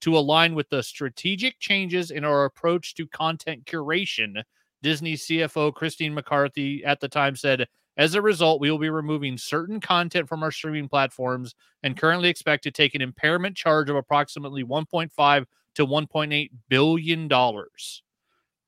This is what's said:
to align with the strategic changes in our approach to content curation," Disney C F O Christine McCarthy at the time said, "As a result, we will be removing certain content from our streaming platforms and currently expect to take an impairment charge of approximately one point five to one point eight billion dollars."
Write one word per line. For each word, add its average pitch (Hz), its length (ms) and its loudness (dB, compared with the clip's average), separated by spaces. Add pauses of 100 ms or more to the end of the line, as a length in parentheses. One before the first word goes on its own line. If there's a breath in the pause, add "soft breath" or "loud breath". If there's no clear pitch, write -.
to 165 140 4
align 160 380 4
with 151 160 -2
the 131 140 0
strategic 190 760 -4
changes 180 520 -2
in 143 120 -6
our 143 220 4
approach 170 500 -2
to 160 120 -8
content 160 580 -6
curation," 143 760 -4 (400)
Disney 156 320 -2
C 160 260 -2
F 156 160 -2
O 151 140 2
Christine 156 420 -6
McCarthy 143 720 -2
at 143 140 0
the 139 100 -6
time 139 260 0
said, 131 320 0 (300)
"As 156 160 4
a 208 80 2
result, 165 400 4
we 143 80 2
will 156 80 2
be 156 140 -2
removing 147 460 -2
certain 175 440 -4
content 175 480 0
from 156 140 -4
our 156 80 -2
streaming 151 360 -6
platforms 127 680 -2 (260)
and 131 160 -4
currently 175 320 2
expect 156 360 0
to 147 60 -4
take 143 220 2
an 139 80 -4
impairment 175 560 -2
charge 156 320 2
of 147 60 -2
approximately 143 640 -2
one 139 240 -4
point 165 260 -4
five 143 360 4 (280)
to 151 80 2
one 143 240 0
point 151 240 -2
eight 147 200 -2 (180)
billion 160 580 2
dollars." 123 760 0 (680)